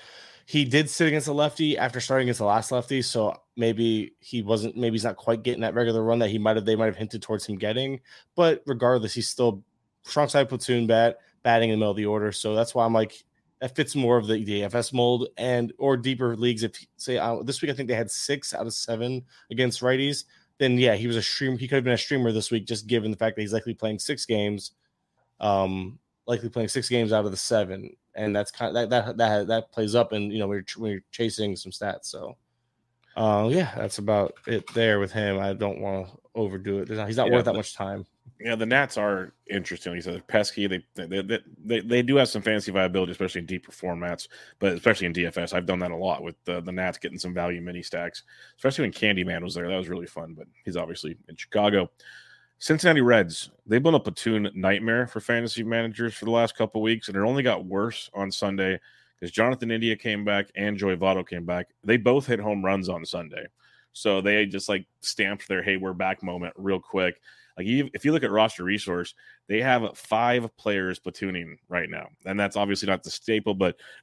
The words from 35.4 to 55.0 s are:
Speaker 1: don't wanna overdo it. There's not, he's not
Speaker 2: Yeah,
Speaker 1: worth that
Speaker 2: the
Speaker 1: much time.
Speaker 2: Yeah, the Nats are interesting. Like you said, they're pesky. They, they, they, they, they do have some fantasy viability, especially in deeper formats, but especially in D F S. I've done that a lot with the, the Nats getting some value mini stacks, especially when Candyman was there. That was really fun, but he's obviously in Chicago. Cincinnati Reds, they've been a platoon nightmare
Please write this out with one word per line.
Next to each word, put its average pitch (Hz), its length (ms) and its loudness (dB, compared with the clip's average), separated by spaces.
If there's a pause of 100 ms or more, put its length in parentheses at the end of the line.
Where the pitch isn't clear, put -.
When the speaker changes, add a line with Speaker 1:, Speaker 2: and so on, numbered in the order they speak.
Speaker 1:
don't 101 260 -4
wanna 95 280 -6 (280)
overdo 98 440 -2
it. 95 80 -6
There's 107 120 -6
not, 104 80 -4
he's 110 80 -4
not 120 120 2
Speaker 2:
Yeah, 123 80 4
Speaker 1:
worth 120 100 4
that 117 60 0
Speaker 2:
the 95 60 0
Speaker 1:
much - 180 -8
time. 98 300 -8 (360)
Speaker 2:
Yeah, 117 140 -2
the 110 100 -2
Nats 131 320 2
are 101 360 -2 (160)
interesting. 90 420 -4
Like 87 60 -6
you 87 40 -8
said, 87 120 -6
they're 85 80 -10
pesky. 104 460 0
They, 92 180 -4 (100)
they, 92 260 -4
they, 104 180 -2 (260)
they, 113 160 2
they 117 200 4
do 120 140 4
have 120 140 6
some 110 120 -4
fantasy 107 300 0
viability, 92 400 2
especially 92 280 -4
in 85 60 -8
deeper 90 260 -8
formats, 87 560 -8 (320)
but 98 140 2
especially 95 340 4
in 85 60 -2
D 87 120 0
F 82 120 -4
S. 87 140 -4
I've 90 140 -2
done 90 140 0
that 87 120 -2
a 82 40 -6
lot 87 280 -2
with 85 120 -10 (100)
the, 87 160 -4
the 87 100 -10
Nats 92 260 -4
getting - 200 -10
some 90 160 -8
value 87 260 -2
mini 87 240 -10
stacks, 87 400 -8 (320)
especially 135 280 0
when 101 100 -4
Candyman 90 500 0
was 87 120 -8
there. 87 120 -6
That 92 80 -2
was 90 140 -4
really 87 160 -8
fun, 82 320 -14
but 80 100 -20 (160)
he's 87 140 -6
obviously 82 400 -8 (100)
in 80 80 -20
Chicago. 101 560 2 (680)
Cincinnati 156 420 6
Reds, 110 500 4 (140)
they've 117 180 4
been 165 100 6
a 147 60 8
platoon 107 540 -2
nightmare 104 540 2